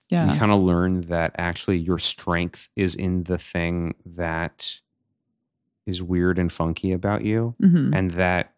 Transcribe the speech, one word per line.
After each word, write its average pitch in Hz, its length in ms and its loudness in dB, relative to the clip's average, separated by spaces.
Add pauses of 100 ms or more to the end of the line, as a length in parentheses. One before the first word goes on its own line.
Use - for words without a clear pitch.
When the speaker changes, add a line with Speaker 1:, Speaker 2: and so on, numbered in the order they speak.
(100)
Speaker 1:
Yeah. 170 220 2
Speaker 2:
You 147 60 0
kinda 104 180 4
learn 90 460 2
that 82 360 -2
actually 87 400 -2
your 85 200 0
strength - 800 -2
is 92 180 0
in 90 300 -2
the 90 120 -2
thing 85 580 -4 (120)
that 85 760 -6 (1040)
is 90 180 -4
weird 90 340 2
and 87 120 2
funky 82 420 -2
about 101 320 -2
you, 113 360 0
Speaker 1:
Mm-hmm. 156 320 4
Speaker 2:
and 95 200 0
that 90 460 0